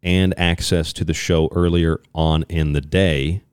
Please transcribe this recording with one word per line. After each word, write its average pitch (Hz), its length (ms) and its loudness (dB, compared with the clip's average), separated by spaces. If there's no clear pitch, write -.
and 92 340 2
access 85 580 -2
to - 100 -6
the 80 100 -2
show 80 380 0
earlier 85 480 2
on 80 360 0
in 78 240 -2
the 73 80 0
day 78 720 0